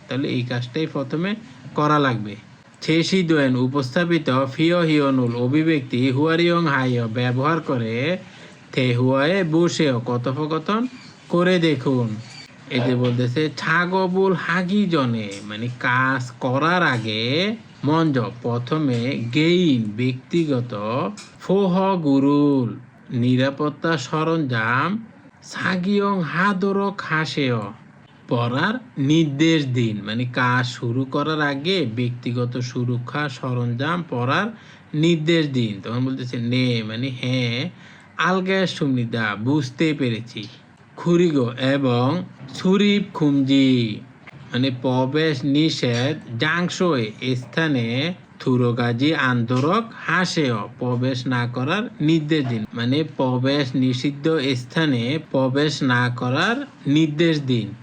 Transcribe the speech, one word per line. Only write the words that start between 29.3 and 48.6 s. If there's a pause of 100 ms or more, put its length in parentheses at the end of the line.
দিন, (120)
মানে (160)
কাজ (140)
শুরু (120)
করার (120)
আগে (200)
ব্যক্তিগত (180)
সুরক্ষা (160)
সরঞ্জাম (120)
পড়ার (560)
নির্দেশ (140)
দিন।
তখন
বলতেছে (160)
নে, (240)
মানে (120)
হ্যাঁ, (680)
আলগা (160)
সুমিদা, (200)
বুঝতে (140)
পেরেছি। (580)
খুরিগো (240)
এবং (520)
সুরিপ
খুমজি, (800)
মানে (160)
প্রবেশ (180)
নিষেধ (280)
জাংশোয় (340)
স্থানে (520)
থুরোগাজি (200)